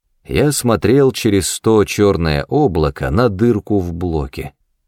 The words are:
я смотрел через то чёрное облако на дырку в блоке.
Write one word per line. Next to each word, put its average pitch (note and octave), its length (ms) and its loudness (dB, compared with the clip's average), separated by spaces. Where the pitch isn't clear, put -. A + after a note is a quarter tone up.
я C#3 260 0
смотрел B2 600 2
через - 480 -2
то A2 260 4
чёрное E2 600 0
облако D#2+ 640 0
на B2 200 2
дырку G#2 500 0
в F2 140 -6
блоке. D#2+ 600 -6